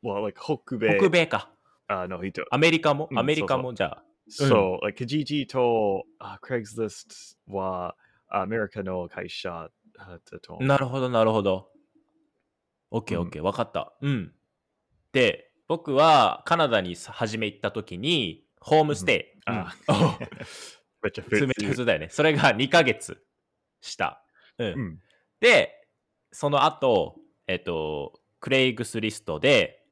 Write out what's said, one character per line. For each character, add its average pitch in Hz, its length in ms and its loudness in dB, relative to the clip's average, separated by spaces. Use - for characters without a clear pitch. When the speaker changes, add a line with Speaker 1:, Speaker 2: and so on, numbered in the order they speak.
Speaker 1:
Well, 101 200 -4
like、 104 180 -6
北 - 360 -6
米 113 220 4
Speaker 2:
北 190 120 6
米 165 160 4
か。 - 240 -4
Speaker 1:
あ 90 200 -4
の 92 160 -8
人。 - 260 -6
Speaker 2:
ア 123 60 0
メ 160 140 6
リ 160 100 2
カ 151 140 4
も？ 147 160 -6
Speaker 1:
う 147 40 -8
ん、 123 40 0
Speaker 2:
ア 120 40 2
メ 147 120 2
リ 156 100 -2
カ 135 140 0
も、 127 120 -4
Speaker 1:
そ 120 40 -12
う - 0 -
そ - 0 -
う。 - 20 -16
Speaker 2:
じ - 60 -2
ゃ 90 40 0
あ。 - 180 -10
う 139 40 4
ん。 - 20 4
Speaker 1:
そ 98 320 4
う。 - 40 -6
Like、 101 140 -4
キ 127 80 -6
ジ 143 180 -2
ジ 143 220 -4
と、 113 600 0
あ、 - 220 -16
ク - 140 -10
レ 120 60 -2
イ - 20 -12
グ 104 40 -12
ス 110 160 -8
リ 107 80 -4
ス - 560 -20
ト 98 80 -16
は 92 420 -6
ア 98 180 -2
メ 110 100 -4
リ 107 120 -2
カ 104 140 -10
の 92 260 -6
会 92 200 -10
社 85 420 -12
だ 90 240 -20
と - 140 -18
思 82 100 -6
う。 - 20 0
Speaker 2:
な 139 120 4
る 135 80 -2
ほ 131 140 -6
ど、 127 100 -2
な 117 120 4
る 110 100 4
ほ 107 100 2
ど。 95 280 -2
オ 113 80 -4
ッ 107 40 -4
ケ 110 140 -6
ー、 85 40 -2
Speaker 1:
う 87 40 -2
ん。 - 20 -8
Speaker 2:
オ - 20 -10
ッ - 20 -12
ケ 76 100 -12
ー。 - 20 -8
わ 95 100 0
か 117 100 -4
っ - 100 -6
た。 - 280 -6
う 139 80 -4
ん。 113 240 -4
で、 120 400 2
僕 165 260 -4
は 143 520 6
カ 170 100 2
ナ 156 120 2
ダ 110 120 4
に 90 160 -6
さ-、 - 160 -16
初 110 260 -4
め 110 80 -2
行 101 100 -6
っ - 40 -20
た 104 100 -2
時 101 280 -10
に、 120 460 -2
ホ 156 200 4
ー 151 40 4
ム 147 120 -2
ス 92 80 -8
テ - 320 0
イ。 98 40 -6
Speaker 1:
う - 20 -2
ん。 - 40 -2
Speaker 2:
う - 20 -4
ん。 - 20 -4
Speaker 1:
あ。 87 140 -10
Speaker 2:
お - 40 4
う。 123 360 0
Speaker 1:
<laughs> - 440 -20
め 107 60 -2
っ - 40 -6
ち - 80 -12
ゃ - 40 -16
普 - 60 -8
通。 113 160 2
Speaker 2:
め 131 60 -2
っ - 60 0
ち 104 80 -4
ゃ - 20 -4
普 135 60 -2
通 123 100 -4
だ 117 100 2
よ - 40 -2
ね。 80 120 -10
そ - 120 -2
れ 156 120 4
が 135 180 4
二 120 160 0
ヶ 170 140 4
月 - 400 -4
し - 160 -16
た。 - 280 -6
う 123 60 -4
ん。 - 40 -2
Speaker 1:
う - 20 -4
ん。 87 320 -10
Speaker 2:
で、 - 460 2
そ - 180 -4
の 143 140 2
後、 127 520 2
え 92 100 -4
っ - 60 -6
と、 78 580 -6
ク - 120 -8
レ 131 160 4
イ 127 80 0
グ 117 100 -6
ス - 160 -6
リ 107 100 -2
ス - 120 -14
ト 78 180 -6
で 123 520 2